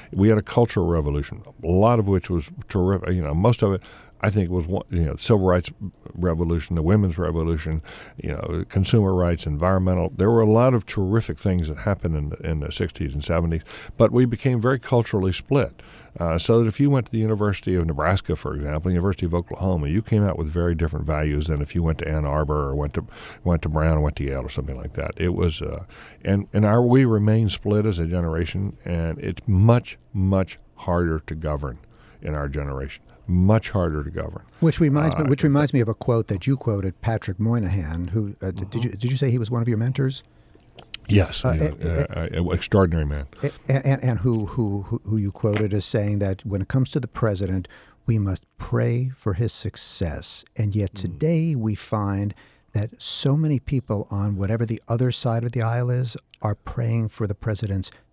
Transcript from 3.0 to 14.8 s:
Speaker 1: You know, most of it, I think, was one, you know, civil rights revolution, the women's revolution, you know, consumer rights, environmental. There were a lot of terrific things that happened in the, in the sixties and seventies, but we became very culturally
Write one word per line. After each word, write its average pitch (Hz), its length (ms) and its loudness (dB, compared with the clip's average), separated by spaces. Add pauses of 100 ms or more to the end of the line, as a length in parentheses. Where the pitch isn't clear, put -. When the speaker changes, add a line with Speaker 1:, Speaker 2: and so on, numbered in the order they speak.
Speaker 1:
You 90 120 0
know, 73 120 -2
most 104 280 2
of 101 100 4
it, 92 100 -2 (420)
I 104 60 2
think, 95 200 0
was 87 180 -2
one, 95 220 -2
you 85 140 0
know, 71 120 -2
civil 101 280 2
rights 90 260 2 (440)
revolution, 85 600 0
the 82 60 0
women's 90 360 4
revolution, 80 640 -2 (340)
you - 140 -8
know, 80 380 -6
consumer 95 460 4
rights, 87 320 2
environmental. 90 680 2
There 98 140 4
were 117 120 6
a 107 80 4
lot 123 240 6
of 107 120 -2
terrific 101 520 0
things 90 300 0
that 73 100 -6
happened 92 380 -2
in 73 140 -2
the, 80 60 -8 (140)
in 78 100 -2
the 71 100 -6
sixties 78 440 -4
and 73 100 -4
seventies, 82 380 0 (340)
but 110 160 6
we 123 120 4
became 120 360 0
very 127 180 2
culturally 107 540 0